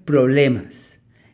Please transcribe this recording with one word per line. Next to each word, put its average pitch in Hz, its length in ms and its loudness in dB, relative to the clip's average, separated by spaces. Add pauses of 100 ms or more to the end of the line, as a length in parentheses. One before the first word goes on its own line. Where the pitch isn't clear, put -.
problemas. 131 960 -2 (340)